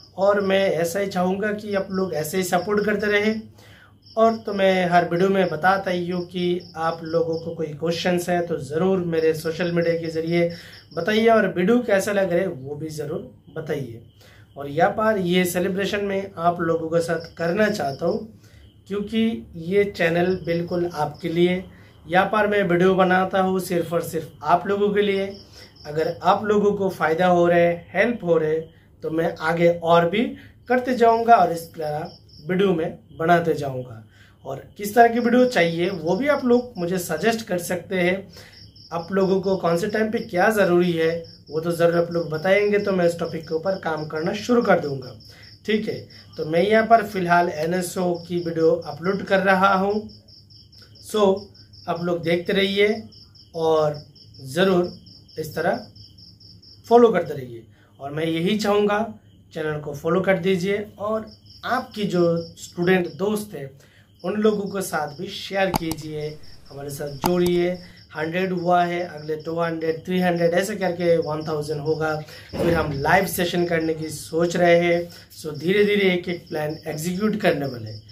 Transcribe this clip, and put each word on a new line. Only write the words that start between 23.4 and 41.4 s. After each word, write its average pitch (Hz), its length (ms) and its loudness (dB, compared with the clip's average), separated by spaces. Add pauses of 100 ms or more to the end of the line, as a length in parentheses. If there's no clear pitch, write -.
हूँ 185 200 0
सिर्फ 170 320 -4
और 165 100 0
सिर्फ 156 420 -8
आप 170 220 2
लोगों 202 240 2
के 202 120 2
लिए। 196 240 0 (600)
अगर 156 280 -2 (100)
आप 202 200 4
लोगों 202 280 4
को 190 180 -2
फ़ायदा 160 360 2
हो 175 220 6
रहा 175 100 4
है, 170 300 2
help 220 360 0
हो 170 140 2
रहा 156 120 0
है, 160 100 0 (420)
तो 156 80 -6
मैं 160 300 -2
आगे 170 340 2
और 170 360 4
भी 214 120 0 (460)
करते 254 280 0
जाऊँगा 233 380 6
और 175 180 6
इस 165 220 -8
तरह 156 360 -6 (380)
वीडियो 190 260 2
में 151 240 -4 (200)
बनाते 170 360 2
जाऊँगा। 127 500 -8 (400)
और 135 200 -10 (120)
किस 202 180 -8
तरह 233 140 8
की 233 120 0
वीडियो 240 260 4
चाहिए 170 440 0
वो 175 260 -2
भी 269 120 0
आप 277 160 2
लोग 240 340 2
मुझे 175 200 -2
सजेस्ट 208 500 -2
कर 180 120 -2
सकते 180 400 -4
हैं। 185 260 0 (680)
आप 175 200 -8
लोगों 190 280 2
को 190 180 0
कौन 170 180 0
से 208 120 -2
time 214 220 0
पे 226 100 -2
क्या 185 320 0
ज़रूरी 180 400 4
है 165 200 0 (380)